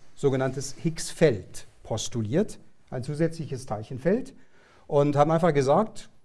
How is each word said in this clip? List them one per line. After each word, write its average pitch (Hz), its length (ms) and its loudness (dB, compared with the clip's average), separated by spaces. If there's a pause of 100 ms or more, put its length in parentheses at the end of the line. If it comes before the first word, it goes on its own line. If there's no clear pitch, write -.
(160)
sogenanntes 135 680 0
Higgs-Feld - 840 0 (160)
postuliert, 117 760 -2 (300)
ein 131 140 -8
zusätzliches 147 640 -4
Teilchenfeld, 170 680 -2 (540)
und 143 280 4
haben 147 160 6
einfach 165 220 4
gesagt, 147 560 2 (160)